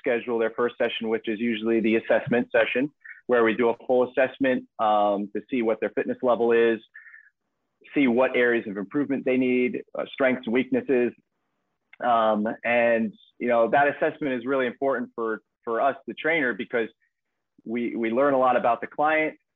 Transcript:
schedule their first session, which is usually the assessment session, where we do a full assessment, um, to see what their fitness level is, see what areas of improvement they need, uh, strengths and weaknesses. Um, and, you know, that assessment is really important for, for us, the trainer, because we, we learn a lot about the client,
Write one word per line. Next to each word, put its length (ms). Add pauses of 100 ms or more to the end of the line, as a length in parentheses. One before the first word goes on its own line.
schedule 400
their 100
first 300
session, 280
which 220
is 100
usually 400
the 180
assessment 540
session, 400 (360)
where 160
we 100
do 160
a 60 (100)
full 240
assessment, 560 (140)
um, 560
to 140
see 120
what 180
their 120
fitness 320
level 280
is, 280 (1120)
see 140
what 280
areas 320
of 80
improvement 480
they 140
need, 460 (140)
uh, 140
strengths 360
and 60
weaknesses. 600 (880)
Um, 440 (180)
and, 480 (240)
you 100
know, 220
that 180
assessment 460
is 120
really 200
important 480
for, 280 (220)
for 160
us, 160 (120)
the 80
trainer, 380
because 360 (760)
we, 320
we 140
learn 240
a 60
lot 180
about 240
the 60
client, 480 (200)